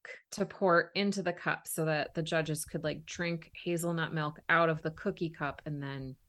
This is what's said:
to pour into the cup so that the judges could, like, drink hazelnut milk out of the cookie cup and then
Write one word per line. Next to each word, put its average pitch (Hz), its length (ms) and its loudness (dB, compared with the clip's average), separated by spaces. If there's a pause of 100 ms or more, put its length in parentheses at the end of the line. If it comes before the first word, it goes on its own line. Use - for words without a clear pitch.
(320)
to 196 140 -2
pour 170 480 4
into 202 280 2
the 175 120 0
cup - 340 -2
so - 160 -2
that 156 300 0
the 170 80 -2
judges 156 420 0
could, 160 180 -6
like, 156 220 -4
drink 170 460 -4 (120)
hazelnut 170 520 0
milk 156 240 -2 (100)
out 165 220 8
of 156 100 0
the 160 120 -2
cookie 185 380 -2
cup 151 360 -4
and 147 160 -4
then 135 340 -8 (120)